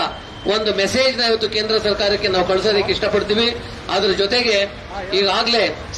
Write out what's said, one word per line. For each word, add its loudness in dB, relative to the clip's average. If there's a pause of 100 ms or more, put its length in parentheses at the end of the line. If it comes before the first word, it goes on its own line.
(460)
ಒಂದು 0
ಮೆಸೇಜ್ 2
ನ -2
ಇವತ್ತು 2
ಕೇಂದ್ರ 0
ಸರ್ಕಾರಕ್ಕೆ 0
ನಾವು 2
ಕಳ್ಸೋದಕ್ಕೆ 2
ಇಷ್ಟಪಡ್ತೀವಿ. 0 (340)
ಅದ್ರ 2
ಜೊತೆಗೆ 0 (420)
ಈಗಾಗ್ಲೇ 2 (220)